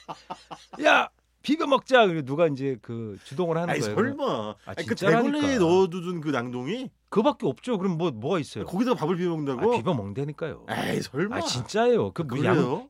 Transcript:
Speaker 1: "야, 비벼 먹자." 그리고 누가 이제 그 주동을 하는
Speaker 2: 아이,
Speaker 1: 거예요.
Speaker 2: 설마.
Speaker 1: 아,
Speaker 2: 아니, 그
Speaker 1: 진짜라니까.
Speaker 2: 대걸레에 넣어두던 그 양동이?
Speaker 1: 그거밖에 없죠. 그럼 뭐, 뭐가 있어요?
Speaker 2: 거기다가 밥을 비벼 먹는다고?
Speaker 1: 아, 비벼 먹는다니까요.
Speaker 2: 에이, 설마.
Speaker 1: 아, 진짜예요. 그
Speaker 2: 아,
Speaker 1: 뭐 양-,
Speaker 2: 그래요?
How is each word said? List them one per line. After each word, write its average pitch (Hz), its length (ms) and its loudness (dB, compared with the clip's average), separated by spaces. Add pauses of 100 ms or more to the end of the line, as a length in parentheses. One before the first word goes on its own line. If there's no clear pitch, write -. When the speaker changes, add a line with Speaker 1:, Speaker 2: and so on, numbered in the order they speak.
(840)
Speaker 1:
"야, 277 240 4 (340)
비벼 320 240 0
먹자." 247 400 4
그리고 165 180 0
누가 143 220 2
이제 135 360 -2
그 113 420 -8
주동을 165 320 -2
하는 170 140 -2
Speaker 2:
아이, 147 100 0
Speaker 1:
거예요. 107 140 -2
Speaker 2:
설마. 277 300 -2
Speaker 1:
아, 110 300 -2 (120)
Speaker 2:
아니, - 200 -8
그 220 80 -2
Speaker 1:
진짜라니까. 233 380 2
Speaker 2:
대걸레에 285 260 0
넣어두던 180 640 2
그 151 140 -2
양동이? 127 560 -4 (180)
Speaker 1:
그거밖에 233 380 2
없죠. 196 320 -2
그럼 180 180 0
뭐, 165 140 0
뭐가 131 280 -2
있어요? 117 280 -6
Speaker 2:
거기다가 233 320 0
밥을 160 180 0
비벼 175 140 0
먹는다고? 156 420 0
Speaker 1:
아, 240 60 2
비벼 175 160 0
먹는다니까요. 135 720 -6
Speaker 2:
에이, - 320 -2
설마. 190 360 -4
Speaker 1:
아, - 40 -2
진짜예요. 214 720 2
그 165 120 -4
Speaker 2:
아, - 20 -8
Speaker 1:
뭐 135 180 -2
양-, 165 120 6
Speaker 2:
그래요? 151 340 0